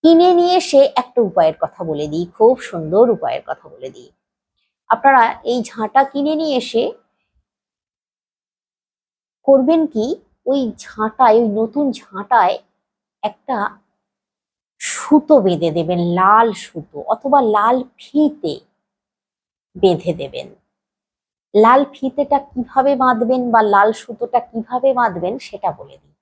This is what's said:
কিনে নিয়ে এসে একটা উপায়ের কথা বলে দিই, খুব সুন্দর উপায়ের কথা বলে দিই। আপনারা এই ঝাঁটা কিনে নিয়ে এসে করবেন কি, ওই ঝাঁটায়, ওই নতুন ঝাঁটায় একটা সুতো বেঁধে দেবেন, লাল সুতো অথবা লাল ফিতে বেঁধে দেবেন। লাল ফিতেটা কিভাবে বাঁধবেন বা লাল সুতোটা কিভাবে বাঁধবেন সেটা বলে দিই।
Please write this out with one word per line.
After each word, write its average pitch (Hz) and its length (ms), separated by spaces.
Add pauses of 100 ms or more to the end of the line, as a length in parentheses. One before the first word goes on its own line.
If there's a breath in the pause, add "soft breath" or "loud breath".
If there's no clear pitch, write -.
কিনে 330 300
নিয়ে 349 220
এসে 294 240 (160)
একটা 247 260
উপায়ের 165 380
কথা - 240
বলে 151 240
দিই, 165 260
খুব 233 260
সুন্দর 175 500
উপায়ের 135 360
কথা - 220
বলে 127 220
দিই। 123 200 (800)
আপনারা 247 320 (220)
এই 247 180
ঝাঁটা 226 420
কিনে 285 320
নিয়ে 302 200
এসে 240 260 (2750)
করবেন 277 400
কি, 226 200 (400)
ওই 269 140 (180)
ঝাঁটায়, 220 600
ওই 233 120
নতুন 226 420
ঝাঁটায় 202 640 (680)
একটা 214 360 (1200)
সুতো - 600
বেঁধে 170 320
দেবেন, 175 280 (140)
লাল 208 340 (120)
সুতো - 380 (120)
অথবা 269 280 (100)
লাল 214 280 (200)
ফিতে 285 580 (1200)
বেঁধে 180 380
দেবেন। - 340 (1080)
লাল 226 260 (100)
ফিতেটা 277 480 (100)
কিভাবে 262 480
বাঁধবেন 254 540
বা 226 140
লাল 202 280
সুতোটা 233 480
কিভাবে 247 520
বাঁধবেন 202 460
সেটা - 340
বলে 139 260
দিই। - 240